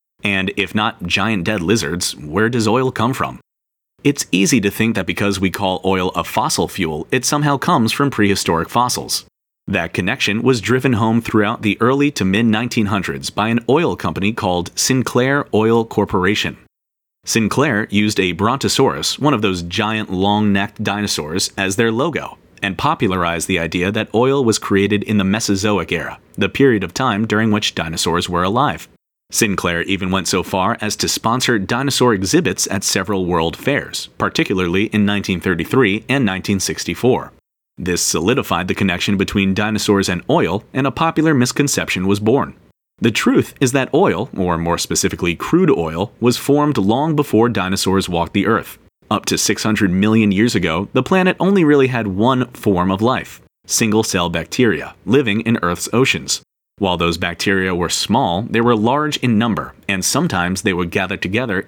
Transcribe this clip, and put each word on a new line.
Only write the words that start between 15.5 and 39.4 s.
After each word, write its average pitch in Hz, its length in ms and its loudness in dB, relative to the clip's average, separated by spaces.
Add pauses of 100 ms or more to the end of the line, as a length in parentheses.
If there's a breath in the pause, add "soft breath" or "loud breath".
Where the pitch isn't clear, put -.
Oil 113 320 4
Corporation. 98 720 0 (680)
Sinclair 113 680 0
used 104 280 2
a 92 140 2
brontosaurus, 101 840 0
one 143 160 2
of 107 80 -2
those 95 180 0
giant 107 500 -4
long-necked 101 720 0
dinosaurs, 101 760 -4
as 98 180 -2
their 113 160 2
logo, 120 460 -4 (240)
and 95 160 -4
popularized 92 720 0
the 92 100 0
idea 87 320 -2
that 110 240 -4
oil 135 280 2
was 113 160 2
created 101 440 2
in 107 160 0
the 95 60 2
Mesozoic 98 680 0
era, 78 260 -6 (200)
the 98 100 2
period 120 340 4
of 87 120 -8
time 113 320 0
during 107 240 2
which 104 240 0
dinosaurs 82 560 -2
were 87 140 0
alive. 107 440 -2 (420)
Sinclair 87 520 0
even 92 280 -2
went 92 160 0
so 92 160 0
far 95 380 -2
as 107 160 -4
to - 100 -2
sponsor 117 520 0
dinosaur 123 560 0
exhibits 95 560 0
at 98 140 -4
several 95 420 -2
world 82 320 0
fairs, - 580 -4
particularly 95 680 0
in 107 200 0
nineteen 98 360 -2
thirty-three 98 680 0
and 135 160 2
nineteen 95 360 -2
sixty-four. 90 720 -2 (440)
This 87 240 -2
solidified 92 680 0
the 95 60 -4
connection 98 440 0
between 98 340 0